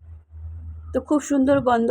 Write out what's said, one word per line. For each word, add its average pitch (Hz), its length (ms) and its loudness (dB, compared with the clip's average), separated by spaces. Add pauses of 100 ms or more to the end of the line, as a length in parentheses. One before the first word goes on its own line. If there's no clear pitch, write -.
(920)
তো - 80 0
খুব 302 200 0
সুন্দর 277 400 4
গন্ধ 233 300 2